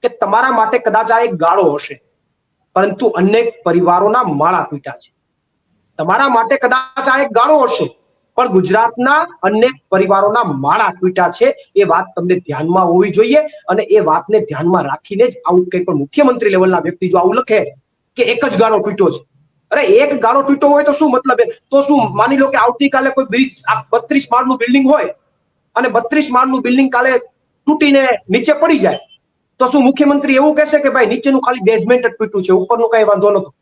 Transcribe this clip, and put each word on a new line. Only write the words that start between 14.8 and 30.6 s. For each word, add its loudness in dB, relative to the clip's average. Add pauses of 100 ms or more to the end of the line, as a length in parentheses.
રાખીને -2
જ -6 (100)
આવું 2
કંઈ -4
પણ -4
મુખ્યમંત્રી 0
લેવલના 2
વ્યક્તિ -6
જો 2
આવું 2
લખે -2 (420)
કે 0
એક -2
જ -2
ગાળો 2
તૂટ્યો 0
છે, -14 (440)
અરે, 0
એક 2
ગાળો 2
તૂટ્યો 0
હોય 2
તો 2
શું 0
મતલબ? 0
એ 2 (200)
તો 2
શું, 0
માની 0
લો 2
કે -4
આવતીકાલે 0
કોઈ -2
બ્રિજ, -2 (180)
આ -4 (100)
બત્રીસ -2
માળનું 0
બિલ્ડિંગ 0
હોય 0 (600)
અને -2
બત્રીસ -2
માળનું 0
બિલ્ડિંગ 0
કાલે 0 (480)
તૂટીને 2 (220)
નીચે 0
પડી 2
જાય, 0 (600)
તો 0
શું 2
મુખ્યમંત્રી 2
એવું 2
કહેશે 2